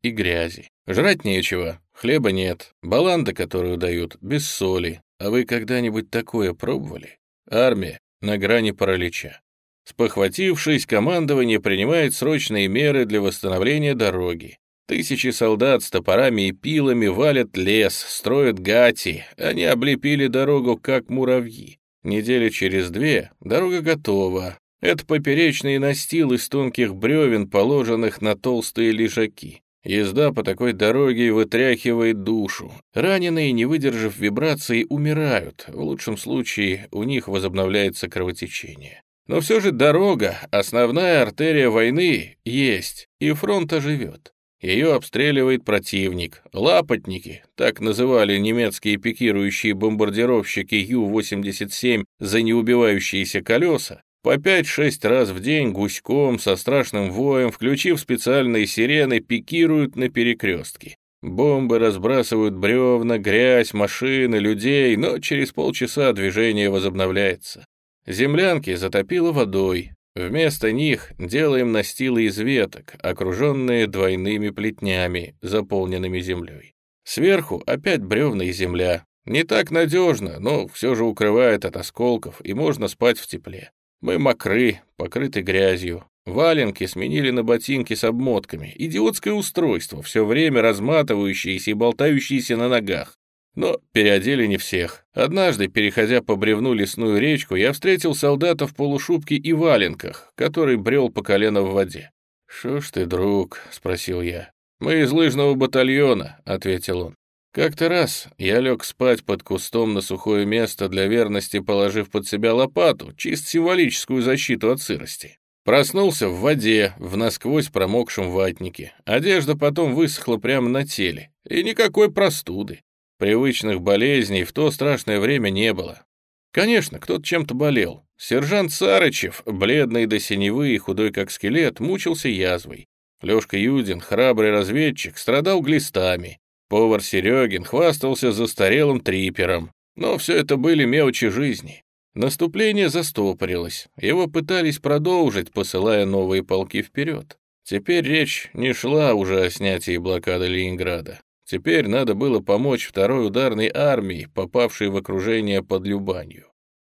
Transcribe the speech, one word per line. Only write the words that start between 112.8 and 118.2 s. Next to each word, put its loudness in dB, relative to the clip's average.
чисто -6
символическую 0
защиту 0
от 0
сырости. -10
Проснулся 2
в -4
воде, 2
в -8
насквозь -2
промокшем -2